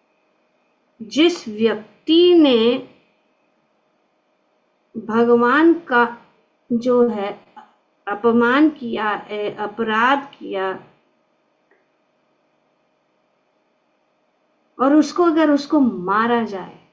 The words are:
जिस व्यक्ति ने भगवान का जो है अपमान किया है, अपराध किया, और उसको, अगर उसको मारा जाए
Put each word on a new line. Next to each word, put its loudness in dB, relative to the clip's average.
जिस -2
व्यक्ति 0
ने 2
भगवान 2
का -2
जो 2
है -8
अपमान 0
किया -8
है, -8
अपराध -4
किया, -10
और 2
उसको, 2
अगर 2
उसको 0
मारा 0
जाए -12